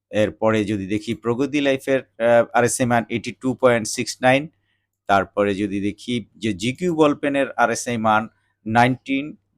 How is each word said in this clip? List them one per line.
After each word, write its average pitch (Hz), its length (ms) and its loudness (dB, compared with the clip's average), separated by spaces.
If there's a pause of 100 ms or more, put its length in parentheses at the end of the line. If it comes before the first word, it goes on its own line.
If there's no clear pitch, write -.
এরপরে 107 560 0
যদি 98 220 -4
দেখি 107 260 -4
প্রগতি 131 480 -4
লাইফের, 135 380 0
আহ, 117 580 2
আরএসআই 120 280 2
মান 117 240 2
এইটটি 117 220 -6
টু 127 220 -4
পয়েন্ট 117 340 2
সিক্স - 340 -6
নাইন, 131 260 2 (600)
তারপরে 101 480 0
যদি 98 260 -4
দেখি 104 440 -6 (120)
যে 107 160 -4
জিকিউ 156 420 -4
বলপেনের 143 560 0
আরএসআই 117 460 0
মান 110 300 2 (380)
নাইনটিন 127 720 0 (200)